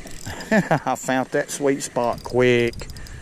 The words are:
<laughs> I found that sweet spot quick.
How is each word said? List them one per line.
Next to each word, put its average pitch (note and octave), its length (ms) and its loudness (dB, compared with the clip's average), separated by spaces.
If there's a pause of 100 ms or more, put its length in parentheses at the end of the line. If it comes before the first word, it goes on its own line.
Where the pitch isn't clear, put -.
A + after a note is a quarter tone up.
(260)
<laughs> - 600 0
I C3 100 0
found C3 340 -2
that C#3+ 200 0
sweet C#3 320 0
spot - 420 -2
quick. A#2+ 640 2 (340)